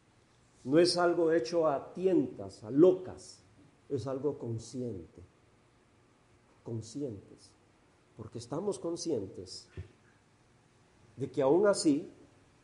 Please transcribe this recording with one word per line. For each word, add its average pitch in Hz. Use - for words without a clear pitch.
no 139
es 175
algo 170
hecho 165
a 139
tientas, 151
a 107
locas, 175
es 135
algo 139
consciente, 113
conscientes, 117
porque 113
estamos 170
conscientes 135
de 131
que 143
aún 170
así, 175